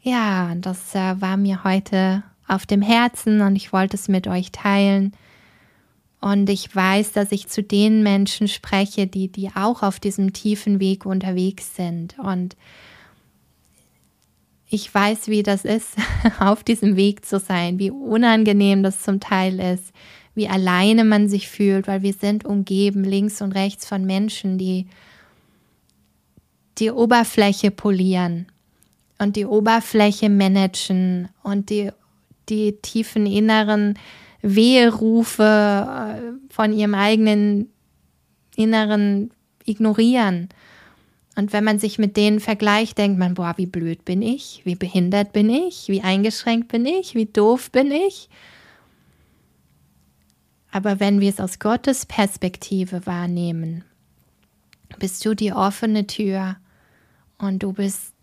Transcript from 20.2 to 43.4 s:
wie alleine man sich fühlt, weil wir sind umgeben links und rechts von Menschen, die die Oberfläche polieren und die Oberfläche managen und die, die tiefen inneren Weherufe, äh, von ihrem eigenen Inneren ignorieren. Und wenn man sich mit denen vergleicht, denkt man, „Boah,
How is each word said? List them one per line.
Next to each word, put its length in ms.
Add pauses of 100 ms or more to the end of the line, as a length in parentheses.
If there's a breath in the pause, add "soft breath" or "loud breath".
wie 140
alleine 560
man 240
sich 200
fühlt, 400
weil 140
wir 100
sind 320
umgeben 600
links 360
und 120
rechts 340
von 180
Menschen, 540
die 280 (1900 soft breath)
die 120
Oberfläche 800
polieren 760 (720)
und 180
die 100
Oberfläche 840
managen 1000 (140)
und 280
die, 200 (580)
die 340
tiefen 440
inneren 720 (440 loud breath)
Weherufe, 1000
äh, 1120
von 200
ihrem 220
eigenen 760 (840)
Inneren 720 (340)
ignorieren. 840 (880 soft breath)
Und 160
wenn 120
man 160
sich 180
mit 180
denen 220
vergleicht, 600
denkt 200
man, 160
„Boah, 220